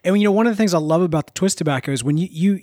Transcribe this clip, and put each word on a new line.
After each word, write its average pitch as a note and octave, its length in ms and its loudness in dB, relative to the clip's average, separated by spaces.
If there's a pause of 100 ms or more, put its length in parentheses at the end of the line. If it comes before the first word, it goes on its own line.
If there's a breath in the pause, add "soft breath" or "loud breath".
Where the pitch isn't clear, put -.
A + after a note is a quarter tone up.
And, F#3 160 0
you G#3 40 2
know, G#3 80 2
one A3 160 2
of A#3 40 2
the G#3+ 60 -2
things G#3 160 2
I E3+ 60 2
love D#3+ 240 2
about D#3+ 240 -2
the - 60 -20
twist - 260 -2
tobacco C#3+ 320 -2
is B2+ 120 -4
when D3 140 0
you, F3+ 140 -2
you, F#3 320 0